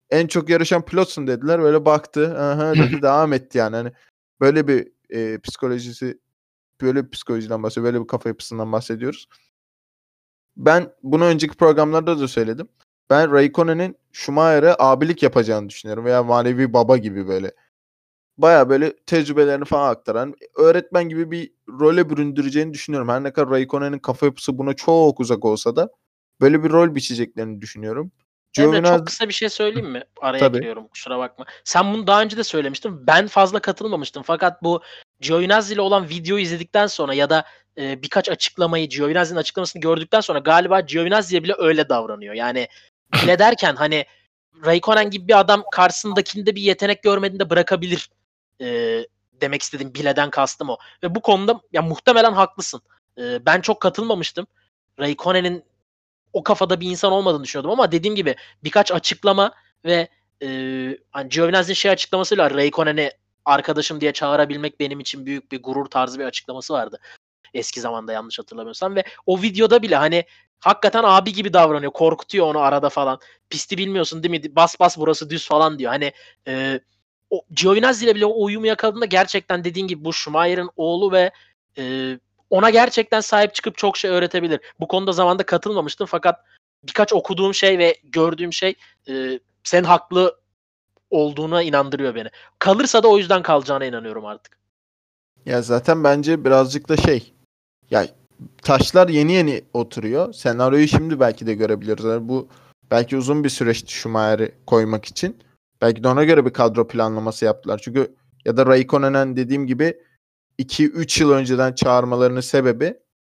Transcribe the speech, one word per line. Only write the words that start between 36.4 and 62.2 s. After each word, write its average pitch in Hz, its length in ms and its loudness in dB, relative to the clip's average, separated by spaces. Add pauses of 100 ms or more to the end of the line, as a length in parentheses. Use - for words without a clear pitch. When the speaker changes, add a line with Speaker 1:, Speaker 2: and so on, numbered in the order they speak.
Speaker 3:
izledikten 175 440 -2
sonra 147 280 -6
ya 143 160 0
da, 156 140 2 (340)
e, 135 240 -10
birkaç 175 260 -2
açıklamayı, 165 600 -4
Giovinazzi'nin 160 520 -2
açıklamasını 175 420 -8
gördükten 165 380 0
sonra 190 180 -4
galiba 175 420 4
Giovinazzi'ye 175 640 -2
bile 185 140 -2
öyle 160 300 2
davranıyor. 107 460 -4
Yani 120 340 -6 (420)
Speaker 1:
<laughs> - 220 2
Speaker 3:
bile 175 60 4
derken 196 380 4
hani 151 300 -2 (600)
Raikkonen 208 440 2
gibi 190 180 -4
bir 214 120 8
adam 202 320 2
karşısındakinde 196 840 0
bir 196 80 -10
yetenek 202 400 0
görmediğinde 196 480 -2
bırakabilir, 175 580 -2 (520)
e, 117 400 -4 (320)
demek 143 300 -6
istediğim 135 320 -12
bileden 143 360 -2
kastım 139 400 -4
o. 120 60 -6 (260)
Ve 175 120 -6
bu 220 80 -6
konuda 208 380 2 (120)
ya 156 100 0
muhtemelen 226 500 2
haklısın. 185 480 -2 (380)
E, 123 280 -8
ben 165 140 4
çok 208 200 -4
katılmamıştım. 190 640 -4 (540)
Raikkonen'in 175 640 -2 (680)
o - 100 -4
kafada 185 380 0
bir 180 100 -8
insan 190 220 0
olmadığını 185 320 0
düşünüyordum 139 260 -8
ama 220 220 2
dediğim 170 240 -2
gibi 160 200 -2 (280)
birkaç 202 280 2
açıklama 196 600 0 (320)
ve, 170 240 0 (340)
e, 139 60 -8 (640)
hani 139 180 -10
Giovinazzi'nin 170 460 0
şey 202 160 0
açıklamasıyla 185 600 0